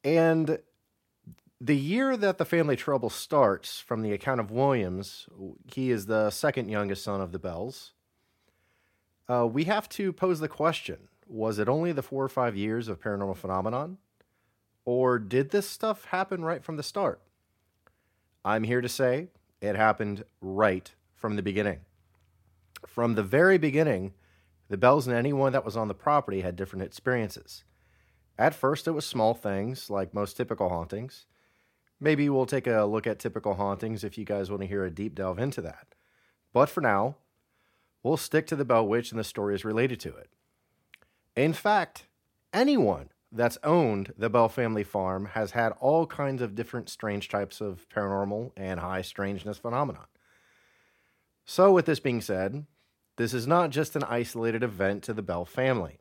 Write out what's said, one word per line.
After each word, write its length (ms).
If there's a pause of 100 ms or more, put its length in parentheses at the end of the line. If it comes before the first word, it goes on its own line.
And 560 (1000)
the 140
year 420
that 220
the 60
family 320
trouble 340
starts, 720
from 220
the 100
account 260
of 140
Williams, 760 (400)
he 240
is 160
the 240
second 380
youngest 340
son 180
of 120
the 80
Bells, 540 (1300)
uh, 160
we 200
have 240
to 240
pose 260
the 80
question, 600 (180)
was 320
it 100
only 220
the 100
four 220
or 60
five 280
years 300
of 140
paranormal 360
phenomenon? 600 (840)
Or 340
did 320
this 180
stuff 360
happen 400
right 180
from 140
the 80
start? 360 (1200)
I'm 180
here 180
to 80
say 380 (340)
it 140
happened 480 (180)
right 540 (220)
from 180
the 80
beginning. 380 (1080)
From 300
the 80
very 340
beginning, 540 (560)
the 100
Bells 300
and 80
anyone 380
that 100
was 120
on 120
the 40
property 500
had 120
different 300
experiences. 800 (760)
At 160
first, 320
it 60
was 120
small 300
things, 560
like 240
most 220
typical 320
hauntings. 580 (720)
Maybe 280
we'll 180
take 220
a 160
look 240
at 100
typical 360
hauntings 500
if 120
you 80
guys 260
want 120
to 60
hear 160
a 60
deep 260
delve 240
into 220
that. 340 (560)
But 160
for 120
now, 360 (880)
we'll 120
stick 300
to 80
the 100
Bell 220
Witch 240
and 80
the 60
stories 400
related 380
to 120
it. 140 (1080)
In 180
fact, 520 (480)
anyone 560 (240)
that's 320
owned 520
the 140
Bell 180
family 360
farm 480
has 180
had 300
all 260
kinds 340
of 140
different 340
strange 400
types 320
of 280
paranormal 680
and 220
high 240
strangeness 560
phenomenon. 480 (1400)
So 280
with 140
this 120
being 220
said, 440 (520)
this 180
is 100
not 260
just 260
an 80
isolated 580
event 400
to 100
the 80
Bell 240
family. 560